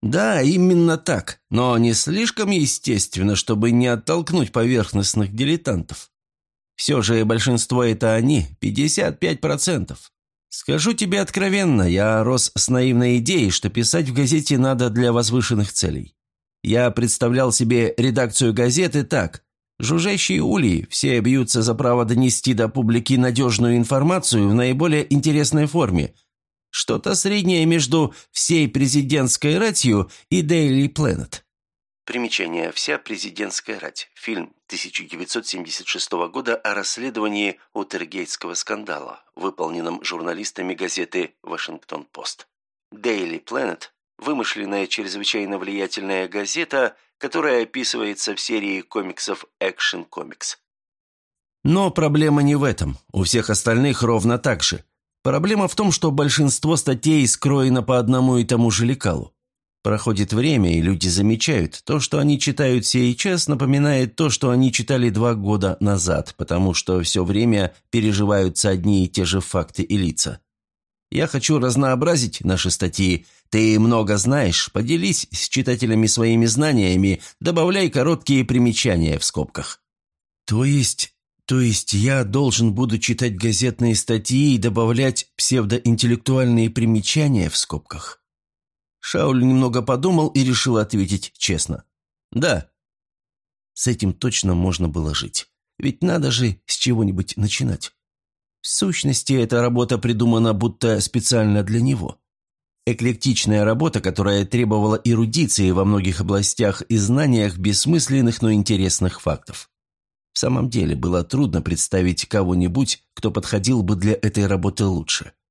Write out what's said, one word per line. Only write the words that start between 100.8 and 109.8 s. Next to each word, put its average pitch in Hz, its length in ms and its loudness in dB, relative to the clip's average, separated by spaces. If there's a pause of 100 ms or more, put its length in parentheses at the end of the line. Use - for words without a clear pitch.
специально 107 600 0
для 107 180 0
него. 123 400 -2 (640)
Эклектичная 113 800 0
работа, 120 340 0
которая 101 460 0
требовала 107 580 2
эрудиции 113 680 2
во 92 120 2
многих 95 380 0
областях 101 600 0
и 117 120 -2
знаниях 107 640 2
бессмысленных, 120 840 0
но 110 120 2
интересных 95 680 0
фактов. - 480 -6 (640)